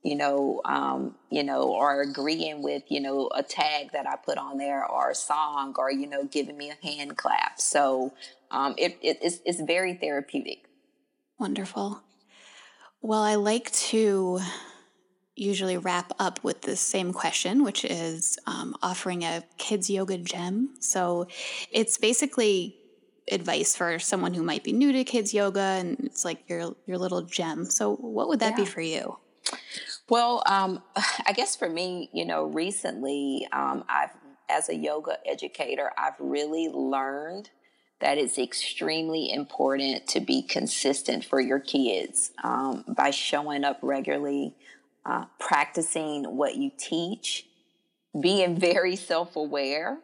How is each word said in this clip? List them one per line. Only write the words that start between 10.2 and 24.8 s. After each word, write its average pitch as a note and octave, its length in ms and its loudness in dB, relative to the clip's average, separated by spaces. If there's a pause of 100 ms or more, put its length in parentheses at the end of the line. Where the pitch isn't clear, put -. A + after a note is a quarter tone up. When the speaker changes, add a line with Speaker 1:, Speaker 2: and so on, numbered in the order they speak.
Speaker 2:
Wonderful. G3+ 640 -4 (1000)
Well, G#3+ 200 2
I G#3+ 140 4
like G#3+ 360 2
to G3 680 4 (960)
usually F#3+ 420 0
wrap F3+ 420 0
up F#3 240 0
with F3 180 0
the - 140 -2
same F#3 360 0
question, F#3 520 2
which G3+ 200 0
is, E3 640 -2
um, - 380 -6
offering F3+ 400 -2
a E3 200 -2 (140)
kids G3 320 -2
yoga F#3+ 280 0
gem. F3+ 640 -2
So F3 480 0 (440)
it's - 260 0
basically A3 800 2 (540)
advice E3+ 440 0
for E3+ 220 0
someone F3+ 380 0
who E3 80 0
might D#3+ 200 -2
be - 100 -2
new C#4 180 6